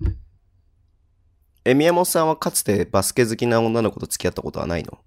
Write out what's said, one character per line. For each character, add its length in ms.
え、 100
宮 180
本 140
さ 160
ん 60
は 80
か 140
つ 120
て 240
バ 160
ス 100
ケ 140
好 100
き 100
な 140
女 220
の 100
子 80
と 60
付 160
き 40
合 40
っ 20
た 80
こ 100
と 80
は 80
な 120
い 40
の？ 240